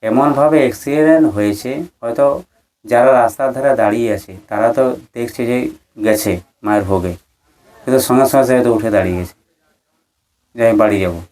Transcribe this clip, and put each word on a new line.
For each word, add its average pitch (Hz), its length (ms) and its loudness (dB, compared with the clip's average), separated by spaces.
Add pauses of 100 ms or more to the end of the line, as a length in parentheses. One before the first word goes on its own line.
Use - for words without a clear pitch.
এমনভাবে 139 600 2
অ্যাক্সিডেন্ট 156 720 2
হয়েছে, 104 360 -4 (300)
হয়তো 120 260 -2 (580)
যারা 123 280 2
রাস্তার 123 400 0
ধারে 135 200 0 (100)
দাঁড়িয়ে 110 340 0
আছে, 92 160 -12 (180)
তারা 107 260 0
তো 131 80 2 (320)
দেখছে 120 340 -8
যে 123 60 -2 (480)
গেছে 107 280 0 (300)
মায়ের 104 280 0
ভোগে, 90 220 -2 (680)
কিন্তু 131 260 0
সঙ্গে 127 240 2
সঙ্গে 135 160 2
সে 127 100 2
হয়তো 120 200 2
উঠে 107 200 -2
দাঁড়িয়ে 92 220 0
গেছে 90 180 -10 (1200)
যে 117 100 -4
আমি 113 160 4
বাড়ি 104 180 2
যাব। 90 140 -2 (180)